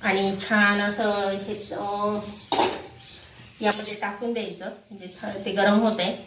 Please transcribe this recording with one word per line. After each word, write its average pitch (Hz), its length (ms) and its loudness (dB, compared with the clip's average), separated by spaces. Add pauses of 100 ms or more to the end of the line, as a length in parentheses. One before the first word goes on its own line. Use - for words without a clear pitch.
आणि 196 380 2
छान 208 400 4
असं 202 500 0
हे, 202 440 -6
अं, 208 460 -2 (1400)
यामध्ये - 380 4
टाकून 226 320 -4
द्यायचं, 185 320 -6
म्हणजे 190 420 -14
थ-, - 380 -10
ते 196 80 -4
गरम 208 280 6
होत 196 200 2
आहे 185 120 0 (140)